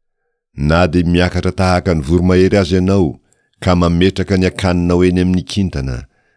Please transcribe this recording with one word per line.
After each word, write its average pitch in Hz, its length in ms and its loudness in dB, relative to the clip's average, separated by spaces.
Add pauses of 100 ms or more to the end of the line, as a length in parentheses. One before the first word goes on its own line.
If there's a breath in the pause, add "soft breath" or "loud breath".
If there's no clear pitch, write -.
(560)
Na 80 300 2
de 87 160 0
miakatra 87 500 0
tahaka 92 420 -2
ny 78 80 -2
voromahery 90 560 2
azy 90 160 0
ianao, 92 460 0 (400)
ka 90 160 0
mametraka 87 600 0
ny 92 100 2
akaninao 87 580 0
eny 90 160 2
amin'ny 90 240 0
kintana, 67 600 -6 (300)